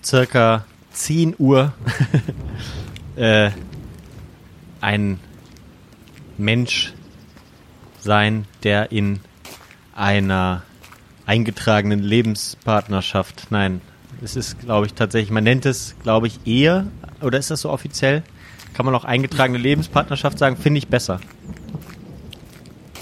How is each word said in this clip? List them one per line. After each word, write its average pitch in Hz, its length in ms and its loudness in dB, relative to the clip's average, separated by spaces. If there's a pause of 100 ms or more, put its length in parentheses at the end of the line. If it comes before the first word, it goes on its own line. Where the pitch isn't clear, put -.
circa 117 600 2 (260)
zehn 160 480 0
Uhr, 135 320 6 (720)
<laughs> - 720 -12
äh, 107 360 4 (1300)
ein 104 360 0 (1200)
Mensch 113 540 0 (1080)
sein, 104 420 2 (200)
der 104 280 0
in 101 300 -2 (760)
einer 95 680 0 (600)
eingetragenen 104 760 2
Lebenspartnerschaft, 104 1500 -2
nein, 98 300 -2 (420)
es 110 140 -10
ist, - 240 -8
glaub 107 260 0
ich, 107 80 -6
tatsächlich, 107 380 0
man 110 140 2
nennt 127 200 4
es, - 380 -4
glaub 113 220 4
ich, 110 200 -4
Ehe, 160 420 4 (340)
oder 135 160 0
ist 139 120 -2
das 151 120 -6
so 151 80 -6
offiziell? 143 540 0 (500)
Kann 123 120 0
man 131 100 2
auch 120 100 0
eingetragene 131 520 2
Lebenspartnerschaft 143 800 0
sagen? 135 200 2
Finde 147 220 2
ich - 100 -8
besser. 95 300 0 (1800)